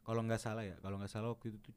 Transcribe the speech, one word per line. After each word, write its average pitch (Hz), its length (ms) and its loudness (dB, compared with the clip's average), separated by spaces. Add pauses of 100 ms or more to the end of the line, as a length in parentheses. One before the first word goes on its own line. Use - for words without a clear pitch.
Kalau 113 160 4
nggak 113 180 4
salah 110 240 0
ya, 95 180 -4
kalau 98 200 -2
nggak 101 80 -2
salah 110 240 0
waktu 113 180 -4
itu 107 80 -8
tuh - 180 -14